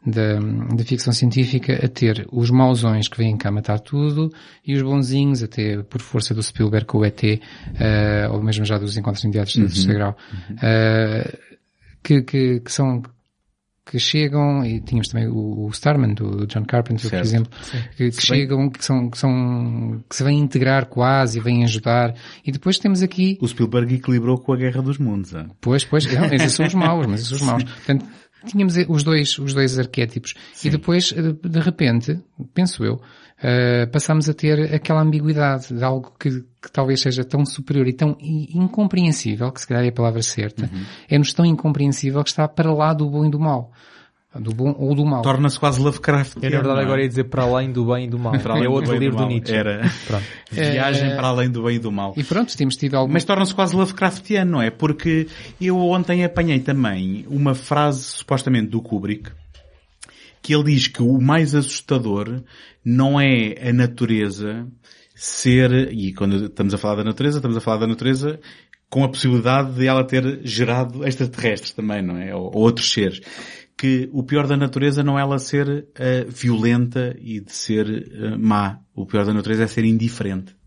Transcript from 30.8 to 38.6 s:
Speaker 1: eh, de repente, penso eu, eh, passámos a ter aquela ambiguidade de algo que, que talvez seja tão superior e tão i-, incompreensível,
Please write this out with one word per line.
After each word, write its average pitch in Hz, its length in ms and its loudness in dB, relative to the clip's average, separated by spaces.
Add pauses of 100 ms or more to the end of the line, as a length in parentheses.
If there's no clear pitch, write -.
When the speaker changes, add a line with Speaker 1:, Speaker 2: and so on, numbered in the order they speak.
Speaker 1:
eh, 160 320 -2
de 165 120 0
repente, 151 600 2 (340)
penso 180 300 0
eu, 117 160 -2 (400)
eh, 123 460 2
passámos 151 420 0
a 151 60 0
ter 151 400 0
aquela 156 280 2
ambiguidade 147 720 0
de 120 100 -2
algo 131 340 -2
que, 147 120 -2
que - 420 -10
talvez 135 280 2
seja 127 240 0
tão 143 220 0
superior 139 420 -2
e 131 40 0
tão 147 280 0
i-, 151 380 -6
incompreensível, 175 920 0